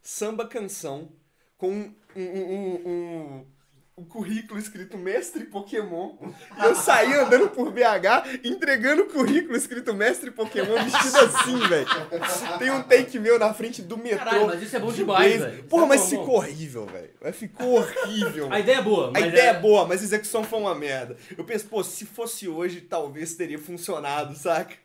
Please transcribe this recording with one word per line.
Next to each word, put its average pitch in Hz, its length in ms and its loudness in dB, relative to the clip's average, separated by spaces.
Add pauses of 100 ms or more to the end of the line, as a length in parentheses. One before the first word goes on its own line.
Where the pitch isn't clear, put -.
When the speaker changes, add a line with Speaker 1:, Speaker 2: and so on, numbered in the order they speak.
Speaker 1:
samba 220 440 -8
canção, 165 640 -10 (480)
com 190 140 -2
um, 208 240 -8 (200)
um, 190 80 -8
um, 185 680 -6
um, 165 560 -10 (520)
um 175 80 -18
currículo 214 540 -8
escrito 190 380 -14
Mestre 202 480 -6
Pokémon. 196 720 -8 (420)
E 208 60 -2
eu 226 120 6
saí 254 380 4
andando 269 360 6
por 247 220 -4
B 233 120 2
H, 208 400 4 (200)
entregando 294 600 2
o 403 60 -2
currículo 277 460 0
escrito 240 380 -4
Mestre 240 380 0
Pokémon, 214 520 -2
vestido 269 360 2
assim, 254 380 4 (100)
velho. 151 200 2 (680)
Tem 254 140 0
um 269 120 -2
take 254 360 4
meu 226 180 4
na 214 160 2
frente 226 280 -8
do 190 160 -10
metrô 226 280 -4
Speaker 2:
Caralho, 208 220 4
mas 175 160 -4
isso - 120 -8
é 233 40 0
bom 214 120 -2
Speaker 1:
de - 60 -6
Speaker 2:
demais, 190 400 4
Speaker 1:
blazer. 131 120 -2
Speaker 2:
velho. - 120 -12
Isso - 80 -18
Speaker 1:
Porra, 330 160 6
Speaker 2:
é 277 40 0
Speaker 1:
mas 277 120 6
Speaker 2:
bom, - 80 0
Speaker 1:
ficou 277 160 -2
Speaker 2:
bom. 262 120 2
Speaker 1:
horrível, 147 500 -4
velho. 90 220 -14 (120)
Mas 165 140 -6
ficou 247 400 -4
horrível. 208 760 0
Speaker 2:
A 208 80 0
ideia 240 180 4
é 254 40 -2
boa, 185 280 2
Speaker 1:
A - 20 -6
Speaker 2:
mas 143 160 2
Speaker 1:
ideia 180 160 6
Speaker 2:
é 247 120 8
Speaker 1:
é... 165 40 -6
boa, 202 280 6
mas 185 140 -2
a - 20 -8
execução 214 400 -2
foi 220 160 -4
uma 196 160 -2
merda. 131 400 -6 (220)
Eu - 60 -10
penso, 214 240 -6
pô, 208 160 -4
se - 220 -10
fosse 226 420 -10
hoje, 175 340 -6
talvez 156 540 -8
teria 151 240 -8
funcionado, 151 760 -8
saca? 160 500 -4